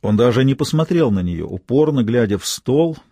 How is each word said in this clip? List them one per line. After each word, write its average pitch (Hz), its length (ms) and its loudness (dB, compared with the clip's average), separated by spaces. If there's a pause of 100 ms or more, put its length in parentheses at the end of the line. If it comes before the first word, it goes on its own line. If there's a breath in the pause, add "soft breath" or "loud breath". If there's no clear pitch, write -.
Он 104 160 0
даже 120 260 2
не 135 120 2
посмотрел 156 560 0
на 98 100 0
неё, 87 260 -6
упорно 135 560 0
глядя 107 360 0
в - 80 -10
стол 156 500 -2 (160)